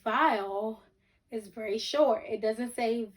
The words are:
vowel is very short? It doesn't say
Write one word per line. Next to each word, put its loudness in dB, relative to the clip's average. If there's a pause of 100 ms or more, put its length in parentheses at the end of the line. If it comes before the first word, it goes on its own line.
vowel 0 (480)
is -10
very -6
short? 2
It -6
doesn't -2
say -2